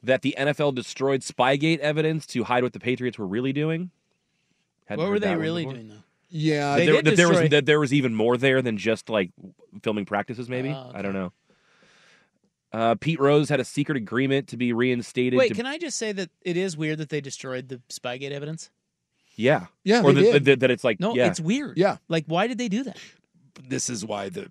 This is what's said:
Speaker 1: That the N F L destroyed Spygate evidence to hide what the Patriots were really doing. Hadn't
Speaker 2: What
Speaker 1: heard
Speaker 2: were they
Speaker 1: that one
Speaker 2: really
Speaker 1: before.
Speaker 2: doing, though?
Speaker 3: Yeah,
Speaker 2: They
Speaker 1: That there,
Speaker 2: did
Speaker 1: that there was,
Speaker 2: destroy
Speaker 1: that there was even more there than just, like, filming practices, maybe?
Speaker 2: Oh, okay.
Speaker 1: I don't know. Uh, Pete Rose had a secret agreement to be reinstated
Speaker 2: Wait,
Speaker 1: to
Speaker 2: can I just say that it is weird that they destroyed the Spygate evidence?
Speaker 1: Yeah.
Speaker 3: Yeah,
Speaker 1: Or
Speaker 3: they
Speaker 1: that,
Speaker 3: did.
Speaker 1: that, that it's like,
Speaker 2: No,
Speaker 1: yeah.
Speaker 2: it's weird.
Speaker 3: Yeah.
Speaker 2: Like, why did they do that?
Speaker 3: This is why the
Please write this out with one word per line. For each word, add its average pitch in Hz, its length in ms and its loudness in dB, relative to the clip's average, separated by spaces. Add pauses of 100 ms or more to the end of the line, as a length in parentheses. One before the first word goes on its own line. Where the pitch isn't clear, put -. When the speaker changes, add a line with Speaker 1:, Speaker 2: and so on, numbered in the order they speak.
Speaker 1:
That 127 180 2
the - 140 -2
N 139 120 0
F 147 120 -2
L 143 120 0
destroyed 135 500 -2
Spygate 143 580 0
evidence 156 480 -2
to 120 160 -2
hide 123 180 2
what 123 100 -2
the 101 80 -14
Patriots 123 380 -4
were 107 80 -6
really 123 260 -4
doing. 160 380 -4 (960)
Hadn't - 160 -6
Speaker 2:
What 175 60 -2
Speaker 1:
heard 202 60 0
Speaker 2:
were 208 60 0
they 208 60 -2
Speaker 1:
that 196 60 0
one 170 80 -2
Speaker 2:
really 160 240 -4
Speaker 1:
before. 135 100 -10
Speaker 2:
doing, 113 140 -18
though? 107 140 -20 (280)
Speaker 3:
Yeah, 151 460 0
Speaker 2:
They 170 100 4
Speaker 1:
That 160 60 6
there, - 100 4
Speaker 2:
did - 100 -4
Speaker 1:
that 208 40 4
there 175 120 6
was, 190 100 6
Speaker 2:
destroy 165 100 4 (100)
Speaker 1:
that 139 80 2
there 151 140 4
was 135 120 0
even 127 220 2
more 113 240 2
there 131 240 2
than 113 160 -2
just, 107 320 -2
like, 101 200 0 (520)
filming 104 240 -2
practices, 107 420 -6
maybe? 127 220 -6
Speaker 2:
Oh, 127 200 -10
okay. 101 80 -14
Speaker 1:
I 98 40 -8
don't 98 120 -4
know. 92 180 -4 (1400)
Uh, 113 240 2
Pete 156 220 -4
Rose 143 300 4
had 139 120 0
a - 40 -2
secret 143 320 -4
agreement 131 520 -2
to 120 80 -12
be 120 160 -2
reinstated 123 680 0
Speaker 2:
Wait, 254 100 4
Speaker 1:
to 214 60 -2
Speaker 2:
can 233 120 -6
I 285 120 -8
just 330 180 -10
say 220 160 -6
that 190 180 -8 (120)
it 175 140 -4
is 180 200 -4
weird 156 220 -4
that 156 100 -8
they 151 120 -6
destroyed 131 480 -12
the 127 200 -12
Spygate 131 420 -10
evidence? 147 400 -12 (680)
Speaker 1:
Yeah. 117 300 2 (180)
Speaker 3:
Yeah, 220 180 4
Speaker 1:
Or 143 100 8
Speaker 3:
they 139 120 6
Speaker 1:
that, 233 80 6
Speaker 3:
did. 147 140 4
Speaker 1:
that, 135 140 6
that 127 100 4
it's 120 140 -2
like, 113 160 0
Speaker 2:
No, 214 140 -2
Speaker 1:
yeah. 123 140 2
Speaker 2:
it's - 120 -4
weird. 208 380 -4
Speaker 3:
Yeah. 180 180 2 (120)
Speaker 2:
Like, 160 180 -2
why 175 200 0
did 240 120 -6
they 240 100 -4
do 202 160 -2
that? - 140 -14 (680)
Speaker 3:
This 127 220 -4
is 113 160 -6
why 101 240 -6
the 92 220 -12